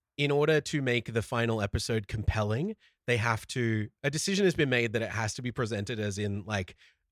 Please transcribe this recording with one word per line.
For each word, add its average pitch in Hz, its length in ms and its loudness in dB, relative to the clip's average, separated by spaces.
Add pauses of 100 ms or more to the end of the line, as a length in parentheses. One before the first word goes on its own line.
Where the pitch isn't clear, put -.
(160)
in 143 160 2
order 151 280 4
to 147 220 -2
make 123 300 0
the 110 100 2
final 113 400 0
episode 110 460 -2
compelling, 110 680 0 (320)
they 120 120 4
have 113 280 0
to, 110 440 -2 (120)
a 143 80 0
decision 190 340 0
has 180 120 4
been 143 140 2
made 120 240 2
that 113 80 0
it 107 80 -4
has 110 240 -2
to 131 80 -10
be 123 100 -4
presented 110 480 -4
as 101 180 -2
in, 104 280 -2
like, 101 280 -4 (380)